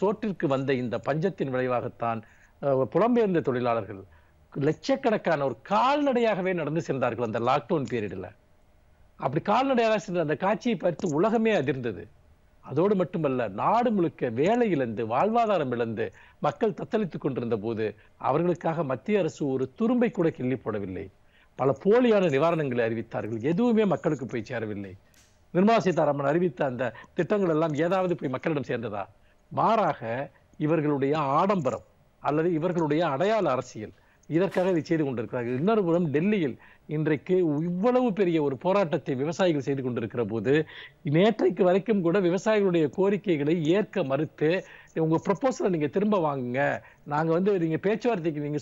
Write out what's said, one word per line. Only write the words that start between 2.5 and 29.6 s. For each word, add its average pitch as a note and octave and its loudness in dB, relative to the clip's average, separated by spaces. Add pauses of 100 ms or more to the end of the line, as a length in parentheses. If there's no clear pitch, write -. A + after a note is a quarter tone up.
அஹ், C3+ 2
புலம்பெயர்ந்த G#3 2
தொழிலாளர்கள் A2+ -2 (580)
லட்சக்கணக்கானோர் D#3 0 (120)
கால்நடையாகவே A3+ 2
நடந்து D#3 -2
சென்றார்கள் B2 -2
அந்த A2 -2
லாக்டவுன் C3+ 0
பீரியட்ல. G2 -6 (840)
அப்படி D3+ -4
கால்நடையாக A#3 2
சென்ற F3 -4
அந்த D3+ 0
காட்சியை A3 -2
பார்த்து E3 -2
உலகமே G#3+ 2
அதிர்ந்தது. C3 -2 (520)
அதோடு F3+ 0
மட்டுமல்ல, D3 0
நாடு E3 2
முழுக்க E3 0
வேலை G3 2
இழந்து, A#2+ -2
வாழ்வாதாரம் F#3 0
இழந்து A#2 -2 (260)
மக்கள் E3+ 0
தத்தளித்துக் G#3 -4
கொண்டிருந்த A#2+ -2
போது, G#2+ -4 (220)
அவர்களுக்காக E3 0
மத்திய D3 -2
அரசு D#3 -2
ஒரு C3 -2
துரும்பை A#3 0
கூட E3 0
கிள்ளி B2+ -4
போடவில்லை. G2 -6 (440)
பல C3+ 0
போலியான G#3 4
நிவாரணங்களை C#3 2
அறிவித்தார்கள், A2+ -4
எதுவுமே G#3+ 2
மக்களுக்கு D#3 0
போய் A2 -6
சேரவில்லை. G#2 -8 (600)
நிர்மலா G#3 6
சீதாராமன் D3 2
அறிவித்த D#3+ 0
அந்த B2 -2 (220)
திட்டங்கள் G3 0
எல்லாம் D#3 0
ஏதாவது F3 0
போய் D#3 -6
மக்களிடம் C3+ -4
சேர்ந்ததா? A2+ -6 (440)
மாறாக, C#3+ 0 (280)